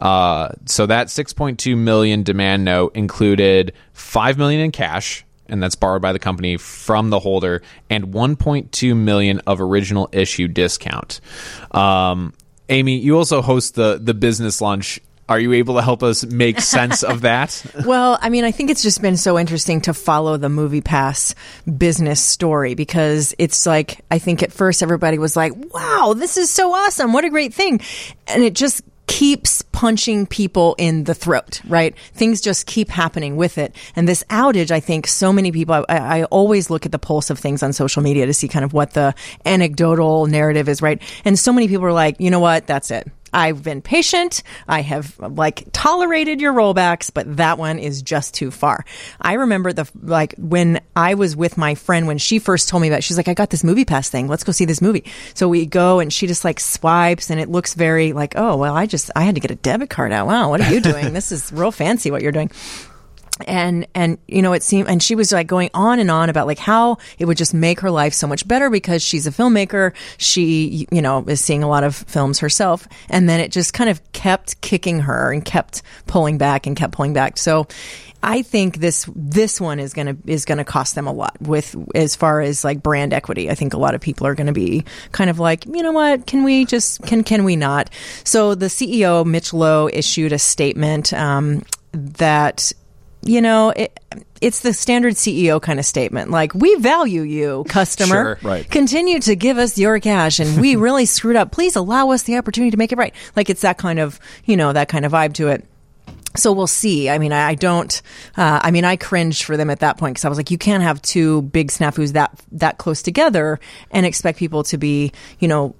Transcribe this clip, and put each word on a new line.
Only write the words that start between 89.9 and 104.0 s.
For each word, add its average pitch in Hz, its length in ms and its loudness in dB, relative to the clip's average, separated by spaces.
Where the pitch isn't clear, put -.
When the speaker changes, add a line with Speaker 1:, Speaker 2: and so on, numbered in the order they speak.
Speaker 2:
issued 151 440 -2
a 143 40 0
statement, 151 760 0
um, 147 480 -2
that, 147 800 0
you 233 200 2
know, 220 260 4
it, - 320 -4
it's - 200 0
the 240 120 0
standard 240 420 2
C 180 300 0
E 165 60 4
O 156 100 2
kind 151 180 -2
of 139 60 -4
statement. - 460 -4
Like, 156 240 0
"We 302 220 6
value 254 440 2
you, 151 480 -4
customer. 185 720 0
Speaker 1:
Sure. - 120 -4
Speaker 3:
Right. 90 200 -4
Speaker 2:
Continue 311 500 2
to 208 160 2
give 240 220 0
us 240 180 0
your 208 240 2
cash, 180 400 2
and 156 180 0
we 262 180 4
Speaker 1:
<laughs> 214 100 4
Speaker 2:
really 262 180 4
screwed 226 320 2
up. 202 160 2
Please 349 240 0
allow 247 360 2
us 254 100 0
the 240 160 -2
opportunity 240 320 0
to 214 80 2
make 226 140 0
it 247 60 0
right." - 160 -2
Like, 202 140 2
it's 185 100 -4
that 180 160 2
kind 165 220 -2
of, 147 200 -2